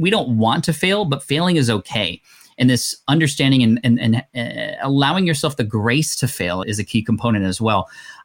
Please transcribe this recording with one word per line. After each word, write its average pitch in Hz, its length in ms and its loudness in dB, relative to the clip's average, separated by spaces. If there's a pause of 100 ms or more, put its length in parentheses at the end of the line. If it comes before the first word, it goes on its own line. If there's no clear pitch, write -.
we 165 80 0
don't 127 300 0
want 117 260 2
to 170 80 -2
fail, 196 320 0
but 139 180 -2
failing 170 340 0
is 127 120 2
okay. 101 540 -4 (360)
And 127 120 4
this - 260 -2 (120)
understanding 139 540 2
and, 113 200 4
and, 120 180 4
and, 113 160 2 (180)
uh, 117 460 -8
allowing 139 460 2
yourself 151 300 -2
the 120 80 -2
grace 113 520 0
to 123 120 -2
fail 90 340 -4
is 104 160 -4
a 104 60 -2
key 110 180 -2
component 110 420 0
as 95 160 -2
well. 107 300 0 (340)